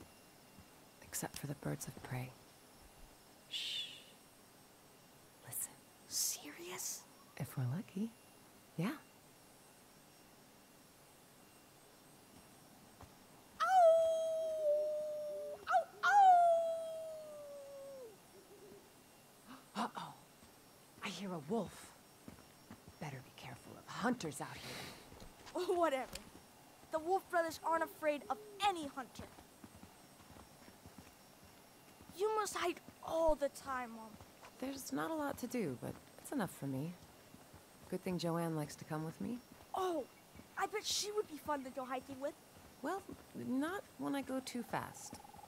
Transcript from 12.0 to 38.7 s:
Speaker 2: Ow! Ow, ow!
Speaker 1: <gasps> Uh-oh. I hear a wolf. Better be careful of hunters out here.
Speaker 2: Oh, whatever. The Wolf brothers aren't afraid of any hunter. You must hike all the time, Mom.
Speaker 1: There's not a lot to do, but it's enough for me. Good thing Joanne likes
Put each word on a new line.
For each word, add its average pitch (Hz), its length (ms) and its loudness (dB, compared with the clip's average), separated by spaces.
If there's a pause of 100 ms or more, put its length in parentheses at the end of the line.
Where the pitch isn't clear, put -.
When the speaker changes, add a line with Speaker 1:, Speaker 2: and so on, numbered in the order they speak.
Speaker 2:
Ow! 659 60 6 (2000)
Ow, 659 160 6 (220)
ow! 740 360 12 (3250)
Speaker 1:
<gasps> 208 80 4
Uh-oh. 165 300 -4 (880)
I - 60 -4
hear 180 240 -4
a 170 60 -2 (100)
wolf. - 420 -2 (1080)
Better 135 260 -6
be - 100 -20
careful - 420 -14
of - 100 -18
hunters 170 540 -2
out 139 120 -8
here. - 380 -10 (640)
Speaker 2:
Oh, 349 180 0
whatever. 285 380 2 (800)
The 320 80 0
Wolf 359 300 2
brothers 330 340 2
aren't 330 200 4
afraid 302 460 0
of 262 80 0 (300)
any 339 280 2
hunter. - 280 -8 (3000)
You 427 180 4
must 415 200 2
hike 349 260 0 (220)
all 320 320 6
the 285 140 2
time, 254 420 -4
Mom. 220 180 -12 (500)
Speaker 1:
There's 269 340 -4
not 302 180 0
a - 20 -2
lot 294 260 0
to 247 80 -4
do, 175 340 0
but 127 120 -4 (260)
it's - 120 -14
enough 233 200 2
for - 160 -6
me. 139 260 -2 (960)
Good 185 140 -4
thing 180 140 0
Joanne 165 380 0
likes 151 200 -2